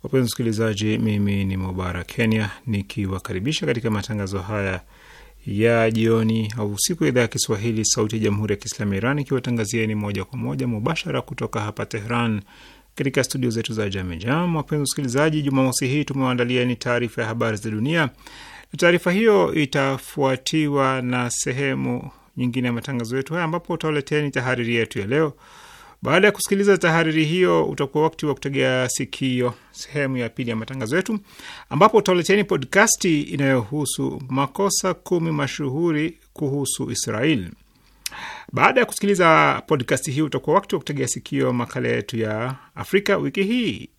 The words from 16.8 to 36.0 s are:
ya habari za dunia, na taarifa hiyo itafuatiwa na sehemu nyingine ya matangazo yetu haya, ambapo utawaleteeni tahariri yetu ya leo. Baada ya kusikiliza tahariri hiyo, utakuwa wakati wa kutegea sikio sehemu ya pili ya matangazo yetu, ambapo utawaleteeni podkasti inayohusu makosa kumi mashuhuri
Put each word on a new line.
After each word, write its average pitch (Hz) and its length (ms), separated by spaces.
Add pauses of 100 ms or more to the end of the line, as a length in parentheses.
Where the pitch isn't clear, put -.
ya 110 60
habari 113 280
za 107 140
dunia, 131 300 (720)
na - 60
taarifa 175 340
hiyo 202 420
itafuatiwa 135 1500
na 123 280
sehemu 131 800 (260)
nyingine 123 300
ya 120 60
matangazo 120 440
yetu 135 180
haya, 175 100
ambapo 170 280
utawaleteeni 151 580
tahariri 123 440
yetu 113 240
ya 98 80
leo. 143 260 (680)
Baada 190 240
ya 202 60
kusikiliza 196 460
tahariri 160 460
hiyo, 170 400
utakuwa 151 400
wakati 156 220
wa 143 80
kutegea 131 540
sikio 123 680 (160)
sehemu 139 460
ya 120 120
pili 117 220
ya 110 60
matangazo 120 400
yetu, 202 220 (520)
ambapo 208 260
utawaleteeni 190 480
podkasti 170 760
inayohusu 135 1080
makosa 180 680
kumi 165 360
mashuhuri 147 880 (140)